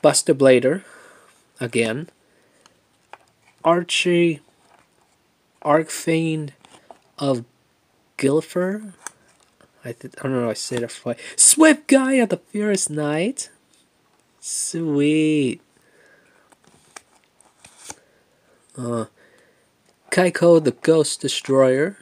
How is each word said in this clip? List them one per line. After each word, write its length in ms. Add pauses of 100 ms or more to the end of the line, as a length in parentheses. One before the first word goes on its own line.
Buster 320
Blader, 500 (760)
again, 480 (1600)
Archie, 760 (1200)
Archfiend 880 (680)
of 260 (720)
Gilfer, 760 (920)
I 80
th-, 260
I 40
don't 100
know, 180
I 40
said 280
it 220
right. 140 (180)
Swift 500
Guy 280
of 140
the 80
Fierce 520
Knight, 640 (920)
sweet. 1200 (3250)
Uh, 300 (1040)
Kaiko 520
the 80
Ghost 500
Destroyer 800